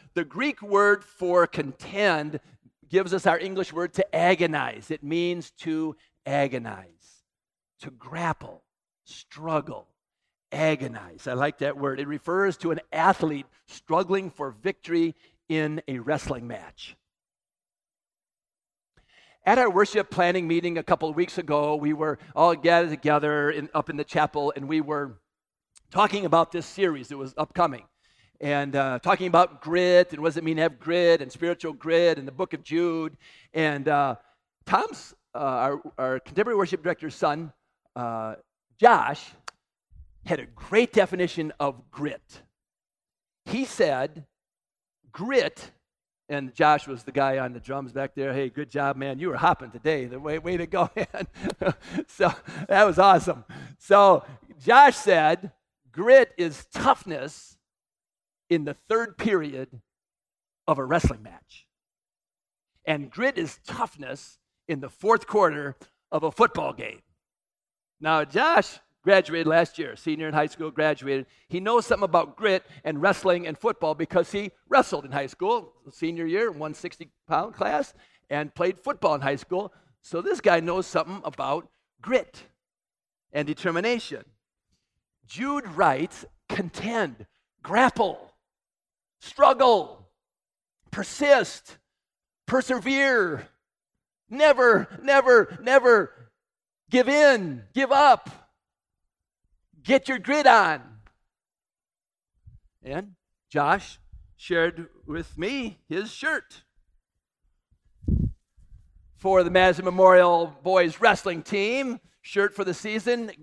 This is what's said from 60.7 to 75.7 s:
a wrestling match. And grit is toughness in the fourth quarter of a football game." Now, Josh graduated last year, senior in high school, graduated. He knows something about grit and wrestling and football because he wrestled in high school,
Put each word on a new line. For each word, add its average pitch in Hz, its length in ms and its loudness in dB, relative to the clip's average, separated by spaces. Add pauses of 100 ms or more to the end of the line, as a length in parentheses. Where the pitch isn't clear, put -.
a 135 60 -4
wrestling 131 400 -2
match. - 420 -20 (1160)
And 147 260 -6
grit - 280 -4
is 165 280 -8
toughness - 720 -12 (280)
in 143 140 -8
the 135 80 -12
fourth 214 360 0
quarter 147 520 0 (340)
of 151 120 -2
a 156 100 -2
football 151 400 0
game." 110 280 -14 (1000)
Now, 156 240 0
Josh 214 540 0 (240)
graduated 180 440 2
last 165 320 2
year, 131 160 -10
senior 156 320 -8
in 156 60 -6
high 151 140 0
school, 156 220 -10
graduated. 139 560 -4 (220)
He 175 140 -6
knows 226 240 0
something 208 180 -2
about 160 320 0
grit 196 300 0 (180)
and 151 180 -6
wrestling 175 460 0
and 156 100 -10
football 175 380 -4
because 165 380 -2
he 208 180 -8 (160)
wrestled 170 380 0
in 131 80 -12
high 143 140 -4
school, 196 440 -4 (200)